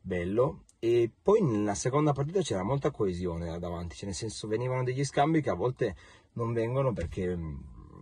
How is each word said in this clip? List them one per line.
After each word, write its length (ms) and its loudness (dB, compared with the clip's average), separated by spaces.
bello, 600 0
e 300 2
poi 220 6
nella 320 2
seconda 380 2
partita 280 0
c'era 220 -2
molta 280 0
coesione 580 -2
là 100 -6
davanti, 360 -6
cioè 100 -10
nel 100 -6
senso 320 -8
venivano 360 0
degli 200 0
scambi 380 4
che 80 0
a 60 2
volte 400 0
non 200 -2
vengono 400 2
perché, 420 -2
mm, 200 -6